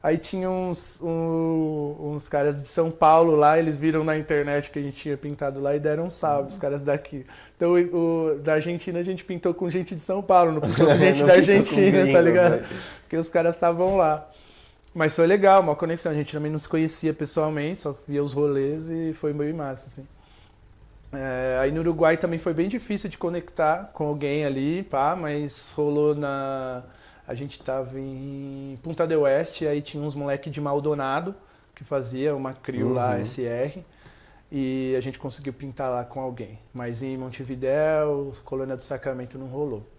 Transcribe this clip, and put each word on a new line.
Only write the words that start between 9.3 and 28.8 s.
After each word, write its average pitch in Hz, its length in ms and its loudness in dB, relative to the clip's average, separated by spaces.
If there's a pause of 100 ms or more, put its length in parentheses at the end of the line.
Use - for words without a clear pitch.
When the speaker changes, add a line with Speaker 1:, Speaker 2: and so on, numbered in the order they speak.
Speaker 1:
com 175 160 -4
gente 180 240 -4
de 160 80 -8
São 190 220 -4
Paulo, 175 300 6
não 151 80 -2
pintou 113 260 4
com 226 80 8
Speaker 2:
<laughs> - 20 4
Speaker 1:
gente 170 220 6
Speaker 2:
Não 147 80 6
Speaker 1:
da 180 80 12
Speaker 2:
pintou 180 180 8
com 202 80 8
Speaker 1:
Argentina, 196 300 6
Speaker 2:
gringo, 185 220 6
Speaker 1:
tá 139 80 8
ligado? 170 300 6 (100)
Speaker 2:
né? - 60 -12 (340)
Speaker 1:
Porque - 160 -6
os 165 120 -4
caras 170 240 2
estavam 175 440 2
lá. 156 300 2 (680)
Mas 156 200 2
foi 165 120 6
legal, 196 340 8
uma 151 140 2
conexão. 165 360 -4
A 147 40 -2
gente 147 180 -4
também 151 180 -4
não 156 60 -4
se 151 100 -8
conhecia 160 460 0
pessoalmente, 156 680 -4
só 143 140 -6 (120)
via 143 160 -2
os 139 100 -4
rolês 147 560 0
e 165 240 -4
foi 151 200 -4
meio 147 200 -4
massa, 139 340 -8
assim. 135 200 -18 (1080)
É, 131 460 -4
aí 135 120 2
no 160 100 -2
Uruguai 160 360 4
também 165 220 -4
foi 165 140 -4
bem 170 160 -2
difícil 208 400 -6
de - 80 -14
conectar 170 760 -2
com 151 140 -4
alguém 147 380 -2
ali, 143 360 -2
pá, 147 320 -2
mas 147 600 -8
rolou 147 400 2
na, 135 680 -6 (440)
a 127 60 -8
gente 139 280 -12
tava 131 380 -6
em 139 840 -12